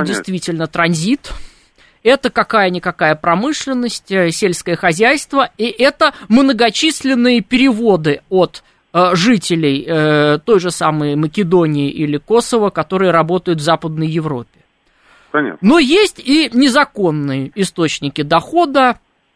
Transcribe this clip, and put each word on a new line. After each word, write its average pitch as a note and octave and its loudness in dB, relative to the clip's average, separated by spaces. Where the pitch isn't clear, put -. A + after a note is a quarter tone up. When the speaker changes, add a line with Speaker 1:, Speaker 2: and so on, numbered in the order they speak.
Speaker 1:
понять. D3 -2
Speaker 2:
действительно F3 -4
транзит, E3+ -2
это B3+ 2
какая-никакая F3+ 0
промышленность, A#3+ -4
э, F#3 0
сельское F3 -2
хозяйство, A#3 0
и G#3+ -2
это C#4+ 0
многочисленные B3 2
переводы G#3+ 0
от, F#3 0
э, F3+ 2
жителей, E3 0
э, D3+ 2
той G#3+ 4
же F3 -4
самой D3+ -2
Македонии D#3 0
или D3 -4
Косово, A3 0
которые F#3 -2
работают E3+ 0
в C#3+ -8
Западной D#3+ -2
Европе. D#3 -6
Speaker 1:
Понятно. A#2+ -2
Speaker 2:
Но C4+ 4
есть E4 2
и C#4+ 0
незаконные F3 0
источники D#3+ -4
дохода, B3+ 0